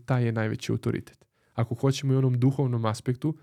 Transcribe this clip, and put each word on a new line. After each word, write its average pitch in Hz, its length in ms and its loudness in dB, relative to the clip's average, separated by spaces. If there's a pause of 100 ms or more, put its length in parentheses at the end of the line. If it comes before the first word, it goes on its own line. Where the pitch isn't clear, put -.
taj 123 200 0
je 117 80 0
najveći 110 400 -2
autoritet. - 540 -4 (280)
Ako 123 200 -2
hoćemo 135 380 0
i 131 40 4
u - 20 2
onom 127 200 2
duhovnom 123 460 2
aspektu, 123 580 -2